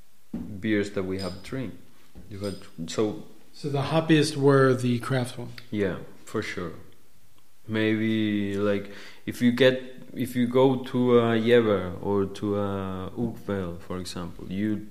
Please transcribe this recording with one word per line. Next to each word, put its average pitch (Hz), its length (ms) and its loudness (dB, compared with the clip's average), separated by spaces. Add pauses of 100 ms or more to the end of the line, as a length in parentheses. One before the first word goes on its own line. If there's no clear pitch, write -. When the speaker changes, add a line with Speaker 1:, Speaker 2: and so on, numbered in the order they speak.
(600)
Speaker 1:
beers 104 320 0
that 101 100 -4
we 92 160 -4
have 92 240 -6
drink. 127 320 -8 (560)
You 101 100 -12
had, 98 160 -4 (300)
so 104 360 -2 (300)
Speaker 2:
So - 160 -8
the 139 140 0
hoppiest 160 540 4
were 135 380 8
the 120 260 0
craft 123 380 -2
one? 120 140 -10 (180)
Speaker 1:
Yeah, 98 260 0 (280)
for 110 180 -4
sure. 87 300 -6 (960)
Maybe, 110 880 2
like, 101 360 0 (340)
if 110 160 -4
you 123 100 8
get, 127 220 8 (400)
if - 220 -2
you 123 100 4
go 127 300 6
to 123 420 4
a 117 200 4
Jever 107 640 6
or 101 260 2
to 101 320 -2
a 95 600 -4
Urquell, 98 640 -4
for 90 180 -6
example, 90 520 -8
you 104 400 -2